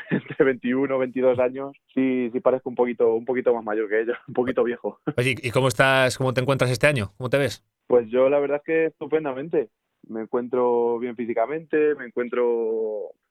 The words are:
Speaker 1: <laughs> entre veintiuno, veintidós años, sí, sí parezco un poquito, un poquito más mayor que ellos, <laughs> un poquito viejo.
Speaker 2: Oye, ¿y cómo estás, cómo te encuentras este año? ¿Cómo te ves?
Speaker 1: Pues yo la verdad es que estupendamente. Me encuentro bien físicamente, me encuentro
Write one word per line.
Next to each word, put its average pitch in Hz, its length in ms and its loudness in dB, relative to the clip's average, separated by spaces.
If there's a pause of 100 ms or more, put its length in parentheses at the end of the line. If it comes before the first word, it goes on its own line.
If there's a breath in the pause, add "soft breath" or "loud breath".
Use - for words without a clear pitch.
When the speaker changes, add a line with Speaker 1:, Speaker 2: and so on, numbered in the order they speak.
Speaker 1:
<laughs> - 100 -8
entre - 320 0
veintiuno, 135 560 0
veintidós 127 400 2
años, 131 320 -2 (220)
sí, 127 400 0
sí 127 80 -2
parezco 127 280 0
un 120 60 -12
poquito, 120 400 2
un 117 80 -4
poquito 123 320 0
más 113 80 -6
mayor 110 240 -4
que 107 140 0
ellos, 117 200 -4
<laughs> - 60 -20
un 127 60 -14
poquito 123 320 -2
viejo. 120 340 -6 (160)
Speaker 2:
Oye, 127 260 0
¿y 123 100 -4
cómo 131 180 2
estás, 131 480 2
cómo 127 160 -2
te 127 80 0
encuentras 131 300 0
este 127 160 2
año? 127 300 0
¿Cómo 127 120 -6
te 139 80 2
ves? - 260 -2 (240)
Speaker 1:
Pues 120 220 2
yo 127 180 4
la 143 120 4
verdad 143 180 -2
es 143 80 -6
que 160 220 2
estupendamente. 151 840 -2 (400)
Me 113 140 -6
encuentro 120 760 0
bien 120 160 -6
físicamente, 143 800 0
me 131 120 -14
encuentro 113 1040 -2 (200)